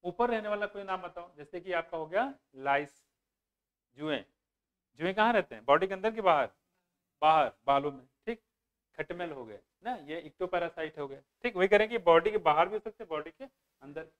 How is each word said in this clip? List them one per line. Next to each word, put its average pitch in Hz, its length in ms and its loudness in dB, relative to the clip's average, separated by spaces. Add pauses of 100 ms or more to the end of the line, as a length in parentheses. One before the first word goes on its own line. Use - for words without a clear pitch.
ऊपर 208 260 0
रहने 220 200 -2
वाला 208 160 -4
कोई 202 180 -10
नाम 190 180 -6
बताओ, 175 360 -14
जैसे 147 220 -14
कि 180 140 -10
आपका 170 240 -4
हो 160 100 -6
गया 233 260 -4 (240)
लाइस, 139 340 0 (1040)
जुएं। 147 260 -4 (760)
जुएं 180 140 -2
कहाँ 214 200 2
रहते 190 220 0
हैं? 110 100 -18
बॉडी 156 220 6
के 190 60 -4
अंदर 190 180 -2
कि 220 100 -10
बाहर? 151 280 4 (720)
बाहर, 151 300 4 (160)
बालों 139 240 2
में, 135 140 -18 (200)
ठीक। 226 160 -8 (560)
खटमल 175 340 -8
हो 131 140 -12
गए 107 140 -16 (240)
ना, 240 120 -6 (100)
ये 156 140 -10
इक्टोपैरासाइट 165 800 -6
हो 143 80 -6
गए, 139 140 -16 (220)
ठीक। 240 120 -6
वही 185 120 2
करें 208 220 6
कि 233 100 -4
बॉडी 170 320 6
के 214 80 -2
बाहर 165 280 4
भी 196 60 -8
हो 214 60 -4
सकते 220 240 -14
हैं, 180 60 -20
बॉडी 156 220 -8
के 262 140 -18 (360)
अंदर। 147 260 -14 (120)